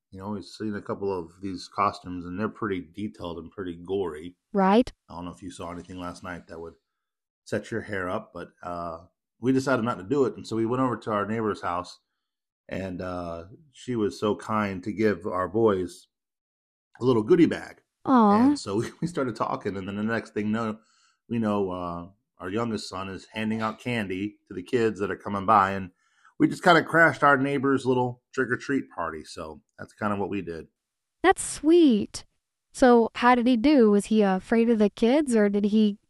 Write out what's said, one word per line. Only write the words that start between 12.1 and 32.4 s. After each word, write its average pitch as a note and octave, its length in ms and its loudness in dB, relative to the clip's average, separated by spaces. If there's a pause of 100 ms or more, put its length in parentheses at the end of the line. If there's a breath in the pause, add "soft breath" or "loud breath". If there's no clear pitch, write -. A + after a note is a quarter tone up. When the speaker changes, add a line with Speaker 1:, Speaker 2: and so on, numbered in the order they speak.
Speaker 1:
and, F2+ 320 -8
uh, F2 440 -8 (280)
she - 240 -8
was G#2 240 -2
so G#2 160 0
kind G2+ 480 -4
to G#2+ 80 -6
give F#2+ 340 0
our F#2 220 -2
boys F#2+ 600 0 (920)
a A2+ 60 -4
little A#2 160 4
goodie D#3 240 6
bag. - 340 -6 (240)
Speaker 2:
Aw. A3 360 6
Speaker 1:
And C#4+ 180 4
so G3+ 180 -4
<laughs> A#2 40 2
we, - 60 -4 (160)
we E3 60 -2
started C3 280 -4
talking, - 400 -4
and F#2+ 100 -8
then G2+ 100 -8
the G#2 60 -4
next A2 300 -2
thing G#2+ 180 -2
know, A2 280 -2 (500)
we B2 100 -2
know, G#2 320 0
uh, F2 360 -8 (320)
our F2+ 100 -10
youngest A2 400 -6
son F#2+ 200 -10
is F#2+ 240 -12
handing A2 280 -4
out A2 200 -4
candy G#2 560 -6 (120)
to G2+ 60 -16
the F#2 80 -8
kids A2 360 0
that G2 120 -2
are F#2 60 -4
coming G2+ 280 -6
by, G2 280 4
and F#2+ 180 -6 (480)
we D3+ 100 4
just - 140 -8
kinda E3 200 6
crashed D#3+ 400 2
our C#3+ 140 6
neighbor's C3+ 480 0
little B2 380 0 (100)
trick-or-treat B2+ 580 -2
party, D#2+ 340 -8
so D#2 360 -14 (180)
that's - 140 -16
kinda G#2 240 -2
what G2 140 -4
we G2+ 100 -4
did. E2 280 -10 (540)
Speaker 2:
That's F#4 200 4
sweet. D4 840 2 (480)